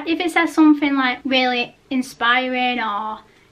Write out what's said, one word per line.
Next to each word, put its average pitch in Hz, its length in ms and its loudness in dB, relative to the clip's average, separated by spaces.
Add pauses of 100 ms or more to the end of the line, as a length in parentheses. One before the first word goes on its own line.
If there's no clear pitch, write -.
if 320 140 -2
it 349 100 -2
says 330 220 0
something, 302 420 4
like, 254 300 -2
really 254 500 0 (140)
inspiring 247 920 -2
or, 214 400 -6 (320)